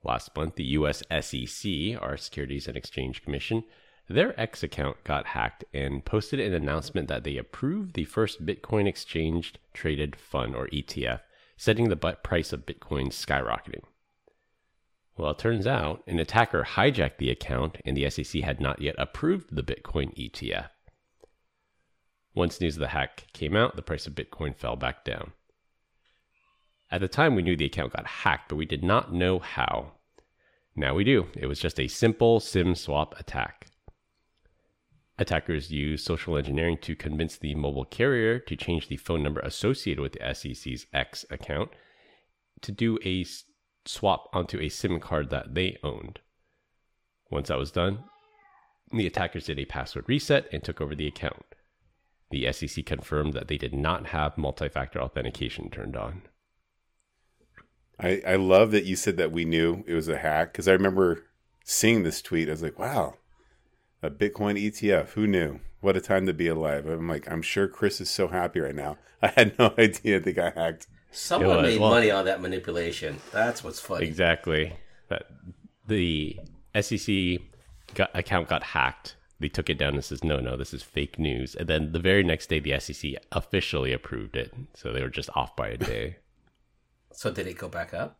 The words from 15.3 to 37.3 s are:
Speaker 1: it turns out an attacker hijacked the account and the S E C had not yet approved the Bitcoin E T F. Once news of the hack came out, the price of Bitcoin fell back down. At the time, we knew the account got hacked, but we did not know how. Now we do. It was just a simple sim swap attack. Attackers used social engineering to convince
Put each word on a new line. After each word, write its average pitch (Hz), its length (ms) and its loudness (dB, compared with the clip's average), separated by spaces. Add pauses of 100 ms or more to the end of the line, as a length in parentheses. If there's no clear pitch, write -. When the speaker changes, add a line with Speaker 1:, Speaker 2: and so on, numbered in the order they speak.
Speaker 1:
it - 80 -4
turns 110 260 0
out 113 400 0
an 85 140 0
attacker 90 480 2
hijacked 107 500 2
the 64 120 0
account 64 560 -2
and 69 100 -2
the 69 100 2
S 67 140 -4
E 73 60 -4
C - 160 -2
had 69 180 -2
not 69 220 -2
yet 71 160 -2
approved - 580 -2
the 71 80 -2
Bitcoin - 520 -4
E 62 120 -10
T 53 260 -8
F. 50 160 -6 (1700)
Once 87 240 0
news 80 160 0
of 78 60 -4
the 69 80 -2
hack - 420 -6
came 78 240 -4
out, 113 220 2
the - 40 -10
price - 240 -6
of 73 100 -12
Bitcoin 73 380 -6
fell 60 220 -6
back 64 300 -6
down. - 260 -8 (1600)
At 90 100 -2
the 95 60 0
time, 143 280 4
we 92 60 4
knew 87 140 4
the 76 100 0
account 67 280 -4
got - 120 -6
hacked, - 440 0
but 76 60 -2
we 80 100 -2
did 78 180 -4
not 92 300 2
know 90 260 4
how. - 540 -2 (840)
Now 67 180 0
we 92 100 2
do. 110 320 4
It 71 120 -6
was 73 120 -4
just - 200 -4
a 64 80 0
simple 117 520 4
sim 90 360 2
swap 76 440 -2
attack. - 480 -8 (1500)
Attackers 80 520 0
used 76 340 -2
social 82 320 0
engineering 76 440 0
to 78 140 -6
convince 78 420 -4